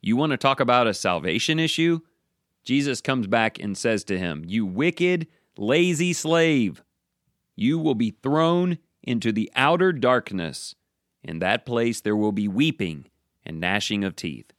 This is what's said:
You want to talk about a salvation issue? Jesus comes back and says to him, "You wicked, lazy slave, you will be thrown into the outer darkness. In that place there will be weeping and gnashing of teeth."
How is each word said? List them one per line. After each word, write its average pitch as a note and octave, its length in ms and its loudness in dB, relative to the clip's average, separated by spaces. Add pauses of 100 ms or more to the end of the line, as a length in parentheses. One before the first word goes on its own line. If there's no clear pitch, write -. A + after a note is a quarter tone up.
You A2 160 0
want D3 160 0
to C3 40 -2
talk C3+ 220 2
about B2 300 4
a G2+ 60 0
salvation F2 680 -2
issue? E3 400 0 (640)
Jesus C#3 360 0
comes B2+ 260 0
back A2 340 0
and G2+ 180 -6
says A2 260 0
to F#2+ 140 -4
him, E2 280 -6
"You G#2 200 -2
wicked, E3 640 0 (280)
lazy E3 560 2
slave, D#3 720 2 (720)
you C3 240 0
will D#3+ 160 2
be A2 280 -2
thrown E3 560 2 (240)
into A#2 280 -2
the G#2+ 240 -2
outer E3+ 380 2
darkness. A2+ 800 -2 (480)
In D#2+ 160 -10
that F#2+ 260 0
place A#2 360 -2
there G#2+ 160 0
will G#2+ 160 0
be G#2 160 -2
weeping F#2+ 580 -2 (400)
and D#2+ 140 -10
gnashing G2+ 420 -2
of G2 140 -4
teeth." C2+ 420 -10